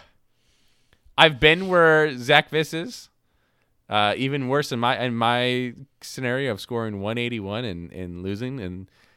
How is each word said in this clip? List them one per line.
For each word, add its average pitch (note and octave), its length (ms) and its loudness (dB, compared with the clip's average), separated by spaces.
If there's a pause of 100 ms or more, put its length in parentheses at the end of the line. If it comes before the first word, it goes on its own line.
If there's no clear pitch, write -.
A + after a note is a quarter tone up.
(1160)
I've D3+ 220 6
been E3 280 6
where D#3 500 6
Zach C#3+ 340 4
Viss D3+ 220 -2
is. G3 360 -10 (800)
Uh, G#2 280 2
even C3+ 320 -2
worse C#3+ 220 0
in B2+ 80 -4
my, A#2+ 220 2
in B2 140 -2
my B2 580 0 (280)
scenario C3 500 -4
of G2 80 -6
scoring A2+ 400 -6
one G#2+ 200 -4
eighty-one A#2 460 -6
and, F2 280 -10
and F2 300 -10
losing. A#2 360 -8
And, F#2 300 -12 (280)